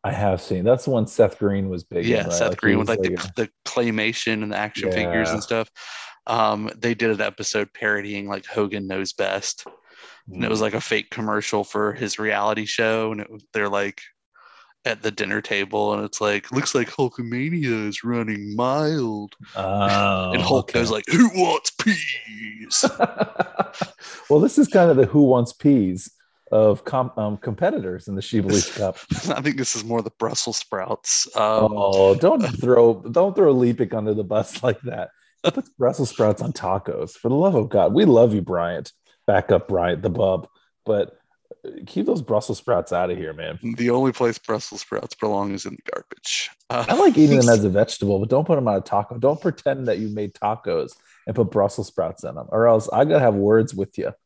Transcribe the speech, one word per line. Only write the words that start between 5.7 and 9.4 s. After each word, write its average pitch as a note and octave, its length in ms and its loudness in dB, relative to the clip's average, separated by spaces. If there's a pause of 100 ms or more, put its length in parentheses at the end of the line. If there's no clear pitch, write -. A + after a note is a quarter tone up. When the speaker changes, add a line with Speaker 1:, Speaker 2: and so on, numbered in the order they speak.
Speaker 2:
Um, G#2+ 500 0
they A#2 200 -2
did A2+ 160 0
an G#2 100 -2
episode G#2 540 -4
parodying, G2+ 520 -4
like, G2 200 -10
Hogan G2+ 400 -4
Knows F#2+ 260 -6
Best. G2 540 -6 (680)